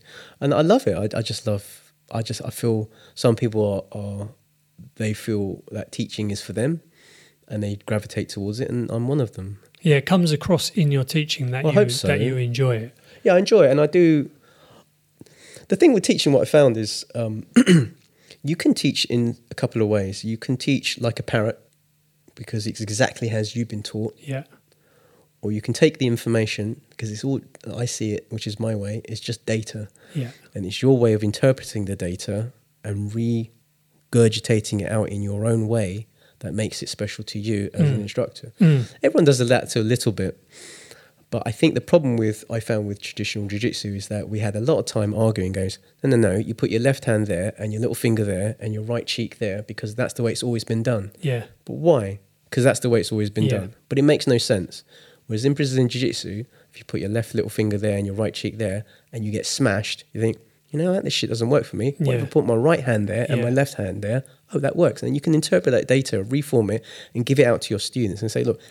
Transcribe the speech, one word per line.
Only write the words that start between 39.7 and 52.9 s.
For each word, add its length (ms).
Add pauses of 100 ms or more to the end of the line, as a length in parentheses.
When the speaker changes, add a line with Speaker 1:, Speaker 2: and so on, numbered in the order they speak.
Speaker 1:
to 100
a 20
little 300
bit. 260 (920)
But 160
I 40
think 240
the 60
problem 380
with, 320
I 100
found 260
with 140
traditional 480
jiu-jitsu 460
is 140
that 200
we 120
had 140
a 60
lot 180
of 60
time 300
arguing, 380
goes, 260 (260)
"No, 60
no, 60
no, 200
you 180
put 160
your 100
left 260
hand 200
there 320
and 140
your 80
little 160
finger 260
there 380
and 140
your 100
right 220
cheek 320
there 240
because 320
that's 200
the 80
way 80
it's 120
always 200
been 200
done." 280 (100)
Speaker 2:
Yeah. 240 (200)
Speaker 1:
But 120
why? 440 (300)
'Cause 140
that's 160
the 100